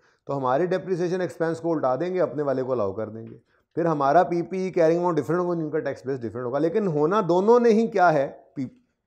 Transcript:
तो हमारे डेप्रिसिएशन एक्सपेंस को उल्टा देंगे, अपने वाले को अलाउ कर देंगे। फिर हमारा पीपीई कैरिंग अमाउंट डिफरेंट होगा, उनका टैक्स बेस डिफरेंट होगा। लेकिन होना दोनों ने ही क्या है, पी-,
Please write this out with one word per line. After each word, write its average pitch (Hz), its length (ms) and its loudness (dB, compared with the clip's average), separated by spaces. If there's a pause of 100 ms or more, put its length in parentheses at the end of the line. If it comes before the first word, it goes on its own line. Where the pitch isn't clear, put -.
(260)
तो 139 60 -6
हमारे 139 340 0
डेप्रिसिएशन 180 540 -4
एक्सपेंस 165 400 -4
को 170 100 -2
उल्टा 131 260 0
देंगे, 185 220 -4
अपने 143 240 -2
वाले 131 200 -2
को 131 100 -4
अलाउ 101 240 -2
कर 110 120 -6
देंगे। 113 320 -16 (340)
फिर 165 120 -2
हमारा 147 360 4
पीपीई 175 480 -4
कैरिंग 165 280 4
अमाउंट 175 180 0
डिफरेंट 151 240 0
होगा, 175 100 -2
उनका 160 280 -4
टैक्स 135 280 -6
बेस 131 140 -6
डिफरेंट 117 260 -8
होगा। 127 120 -4
लेकिन 196 280 0
होना 165 360 2
दोनों 190 380 4
ने 233 100 6
ही 220 180 4
क्या 180 220 4
है, 147 460 -2
पी-, 131 120 -6 (380)